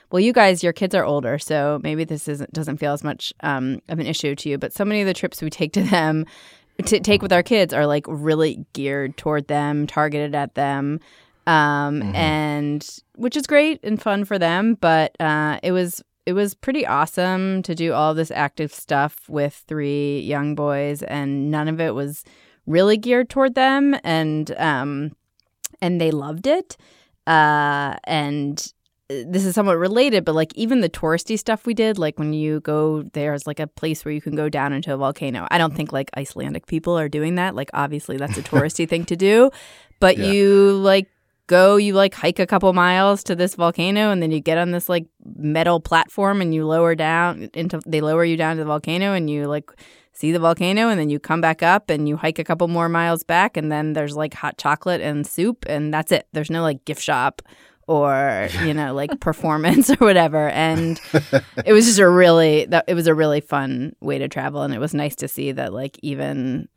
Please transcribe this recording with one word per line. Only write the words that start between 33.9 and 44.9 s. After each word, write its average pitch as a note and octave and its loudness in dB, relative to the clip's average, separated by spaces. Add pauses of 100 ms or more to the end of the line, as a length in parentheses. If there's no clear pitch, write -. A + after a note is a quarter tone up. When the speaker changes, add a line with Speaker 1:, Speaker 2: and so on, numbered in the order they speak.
Speaker 1:
where D3+ -6
you D3 -6
can D3 -8
go D3+ -2
down C#3 -4
into C#3 -6
a C3+ -4
volcano. C3+ -6
I E3+ 2
don't D#3+ 0
think, D3+ -8
like, C#3 -6
Icelandic C#3 -10
people E3 -2
are D#3 -2
doing D3+ -4
that. F3+ -2
Like, C#3 -10
obviously C#3+ -6
that's C#3 -6
a C#3+ -8
Speaker 2:
<laughs> - -
Speaker 1:
touristy D#3 -2
thing E3+ -4
to F3 -4
do, G#3 6 (500)
but F#3+ 6
Speaker 2:
Yeah. G3 0
Speaker 1:
you, G3 6
like, G3 4 (400)
go, F#3 8
you, G#3 4
like, G3 4
hike F3 -2
a F3+ 0
couple G3 4
miles F#3 4
to F#3 -2
this F3+ 0
volcano, F#3 0
and F#3 0
then D#3+ 0
you D#3 0
get D#3+ 0
on F3 0
this, F3 -4
like, E3+ -2 (300)